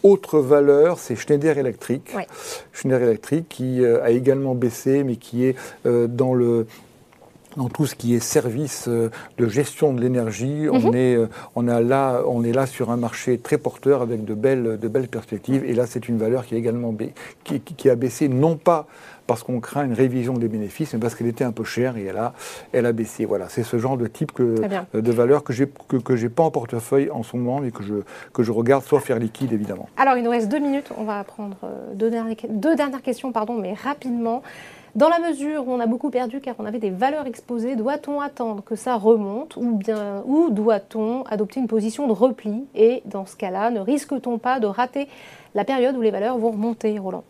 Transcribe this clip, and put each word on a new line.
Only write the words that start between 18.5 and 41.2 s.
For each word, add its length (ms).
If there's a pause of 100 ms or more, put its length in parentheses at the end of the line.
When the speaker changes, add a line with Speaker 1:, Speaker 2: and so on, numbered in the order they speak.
Speaker 1:
pas 300 (400)
parce 180
qu'on 160
craint 240
une 80
révision 420
des 140
bénéfices, 440
mais 60
parce 160
qu'elle 140
était 160
un 80
peu 100
chère 340
et 80
elle 120
a, 160 (400)
elle 120
a 80
baissé. 320
Voilà, 240
c'est 140
ce 160
genre 180
de 120
type 240
que, 240
Speaker 2:
Très 120
bien. 180 (100)
Speaker 1:
euh, 60
de 100
valeur 320
que 80
j'ai, 160 (200)
que, 100
que 180
j'ai 120
pas 140
en 80
portefeuille 600
en 120
ce 140
moment, 240
mais 100
que 140
je, 100 (380)
que 100
je 80
regarde, 340
sauf 200
faire 160
liquide, 320
évidemment. 440
Speaker 2:
Alors, 200
il 80
nous 60
reste 180
deux 100
minutes. 400
On 60
va 180
prendre, 400
euh, 320
deux 160
dernières 260
que-, 120
deux 260
dernières 280
questions, 280
pardon, 240
mais 200
rapidement. 680 (540)
Dans 120
la 120
mesure 480
où 20
on 80
a 80
beaucoup 240
perdu 300
car 180
on 80
avait 140
des 100
valeurs 380
exposées, 480
doit-on 440
attendre 440
que 100
ça 220
remonte 600
ou 200
bien, 500
ou 240
doit-on 800